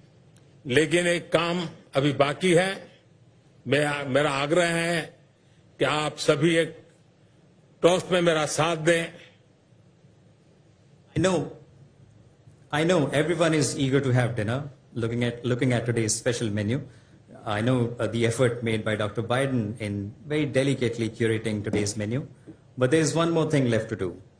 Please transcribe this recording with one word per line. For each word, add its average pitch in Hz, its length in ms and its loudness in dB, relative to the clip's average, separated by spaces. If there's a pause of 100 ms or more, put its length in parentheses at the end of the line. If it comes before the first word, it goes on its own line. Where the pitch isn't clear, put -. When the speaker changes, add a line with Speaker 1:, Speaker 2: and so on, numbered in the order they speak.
(680)
Speaker 1:
लेकिन 156 400 2
एक 175 260 -2
काम 170 360 0 (260)
अभी 143 180 2
बाकी 143 420 0
है। 185 340 0 (800)
मैं, 143 380 0
मेरा 139 240 2
आग्रह 147 360 0
है 170 520 -2 (600)
कि 139 60 2
आप 147 320 -2
सभी 156 400 2
एक 165 220 -2 (1040)
टॉस 175 300 4
में 180 80 4
मेरा 160 260 2
साथ 160 300 0
दें। 165 360 0 (2000)
Speaker 2:
I 160 40 2
know, 175 200 2 (1300)
I 151 100 2
know 165 260 4
everyone 160 420 2
is 147 260 0
eager 135 280 2
to 127 60 2
have 123 240 2
dinner, 113 260 -2 (360)
looking 117 240 -2
at, 120 300 -2
looking 127 200 0
at 117 180 0
today's 113 320 -2
special 117 340 -2
menu। 110 500 -4 (420)
I 107 140 -2
know, 120 400 0
uh, 113 80 0
the 113 180 0
effort 117 380 0
made 110 200 -2
by 110 120 0
Doctor 107 260 -4
Biden 120 560 -2
in 101 340 -6 (140)
very 151 200 -2
delicately 123 640 0
curating 110 540 -2
today's 104 340 -2
menu, 113 300 -4 (500)
but 127 140 2
there's 156 240 2
one 165 160 2
more 160 180 0
thing 135 220 2
left 110 200 0
to 113 60 -4
do. 92 240 -8 (200)